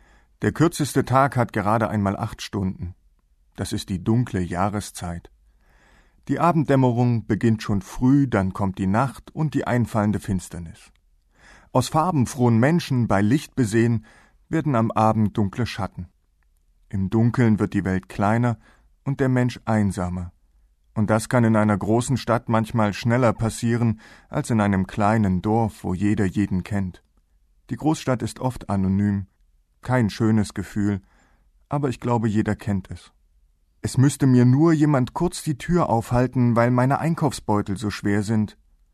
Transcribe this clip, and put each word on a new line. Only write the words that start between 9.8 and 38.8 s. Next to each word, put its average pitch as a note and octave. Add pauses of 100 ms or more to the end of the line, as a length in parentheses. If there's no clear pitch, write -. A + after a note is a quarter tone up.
Finsternis. F2 (800)
Aus B2+
farbenfrohen B2+
Menschen C3
bei G2
Licht A#2
besehen, A#2 (420)
werden D3+
am A2+
Abend A2
dunkle G#2+
Schatten. - (840)
Im F#2+
Dunkeln A2+
wird G#2
die G2
Welt F#2
kleiner A2+ (420)
und C3+
der C3
Mensch B2
einsamer. F2+ (640)
Und G#2+
das A2
kann B2
in A2+
einer G#2+
großen A2
Stadt -
manchmal A2
schneller A#2
passieren A2+ (280)
als -
in A2+
einem G2
kleinen G#2
Dorf, A2
wo F#2
jeder G2+
jeden F#2+
kennt. G2 (680)
Die A#2+
Großstadt C3+
ist -
oft B2+
anonym. G2 (540)
Kein B2
schönes A2
Gefühl, G2+ (680)
aber C#3+
ich B2
glaube, A#2
jeder G#2
kennt G2
es. - (680)
Es -
müsste C#3
mir B2
nur D3+
jemand D3
kurz -
die D3
Tür E3+
aufhalten, A#2+
weil A#2
meine B2+
Einkaufsbeutel G#2
so G#2+
schwer G2+
sind. G#2+ (360)